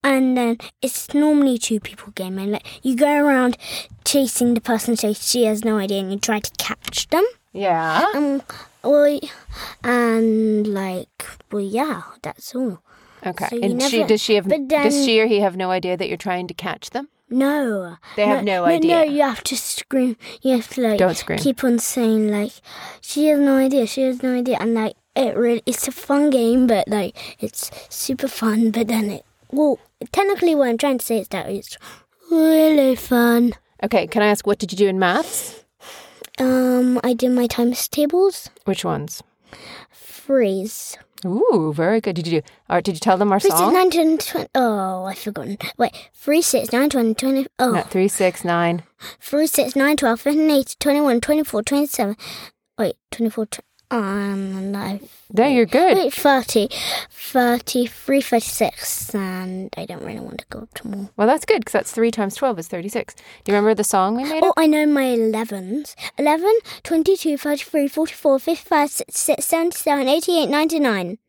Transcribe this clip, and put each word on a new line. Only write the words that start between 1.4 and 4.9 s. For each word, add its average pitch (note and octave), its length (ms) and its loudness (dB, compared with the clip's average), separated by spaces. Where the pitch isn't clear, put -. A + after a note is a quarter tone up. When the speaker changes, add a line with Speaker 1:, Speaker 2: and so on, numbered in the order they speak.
Speaker 1:
two A3+ 240 -2
people - 320 -18
game, F#3 260 -8
and, G3+ 140 -4
like, - 140 -6
you B3+ 100 0
go C#4+ 140 2
around B3+ 320 2
chasing B3 480 0
the A3+ 80 0
person A#3 320 -2